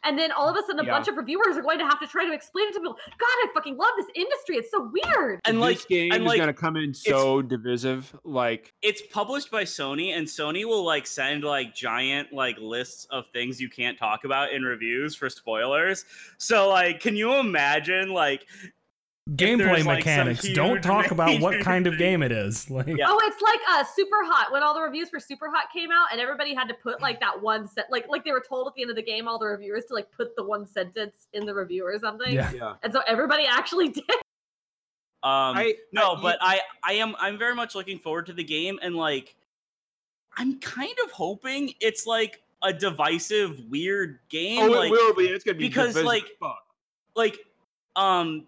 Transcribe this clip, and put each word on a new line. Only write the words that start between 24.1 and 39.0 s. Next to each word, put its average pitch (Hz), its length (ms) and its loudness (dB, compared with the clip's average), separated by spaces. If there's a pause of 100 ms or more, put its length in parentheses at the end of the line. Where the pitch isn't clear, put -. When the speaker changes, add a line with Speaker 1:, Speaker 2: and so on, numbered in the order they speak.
Speaker 1:
when 277 140 2
all 302 100 4
the 320 60 -2
reviews 320 280 -4
for 302 120 -10
Superhot 311 520 -4
came 339 200 -4
out 339 180 6
and 233 100 -2
everybody 285 320 -2
had 254 140 -2
to 233 80 -8
put, 233 260 -8
like, 240 200 -2
that 202 200 -2
one 214 280 -2
sen-, 254 220 -6
like, 240 180 -2
like, 285 160 -4
they 302 80 -2
were 254 160 0
told 254 180 -4
at 277 80 -8
the 262 80 -8
end 240 80 -4
of 220 60 -8
the 220 80 -4
game, 226 240 -4
all 226 100 -4
the 220 80 -2
reviewers, 208 380 -6
to, 247 100 -10
like, 208 160 -6
put 233 240 -6
the 220 80 -6
one 208 240 -4
sentence 202 680 -8
in 208 140 -6
the 202 80 -6
review 185 320 -4
or 202 140 -2
something. 226 340 -4
Speaker 4:
Yeah. - 160 2
Speaker 2:
Yeah. 117 320 -8
Speaker 1:
And 220 100 -4
so 269 140 2
everybody 285 420 2
actually 320 400 2
<laughs> - 20 -4
did. - 140 -8 (1160)
Speaker 3:
Um, 135 340 2
Speaker 2:
I, 220 180 2 (180)
Speaker 3:
no, 196 220 4
Speaker 2:
I, 151 80 -6
Speaker 3:
but 175 180 2
Speaker 2:
y- 185 200 4 (220)
Speaker 3:
I, 185 100 0
I - 20 -
am, 220 260 0
I'm 202 180 -2
very 240 160 -2
much 233 220 -6
looking 185 240 -8
forward 165 260 -4
to 175 60 -14
the 170 120 -6
game, 160 380 -4
and, 175 140 -4
like, 147 400 -4 (1000)